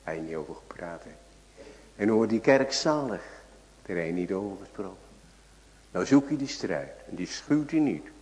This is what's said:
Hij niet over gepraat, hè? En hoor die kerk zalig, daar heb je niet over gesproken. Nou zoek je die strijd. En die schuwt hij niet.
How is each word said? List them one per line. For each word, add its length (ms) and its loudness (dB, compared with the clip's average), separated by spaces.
Hij 160 -6
niet 160 -8
over 200 -8
gepraat, 480 -14
hè? 80 -18
En 140 2
hoor 180 6
die 120 2
kerk 320 6
zalig, 500 0
daar 140 -6
heb 100 -2
je 60 -2
niet 200 -2
over 260 -4
gesproken. 480 -14
Nou 140 0
zoek 240 6
je 80 -2
die 100 -4
strijd. 440 -4
En 60 -10
die 120 -6
schuwt 440 0
hij 80 2
niet. 300 0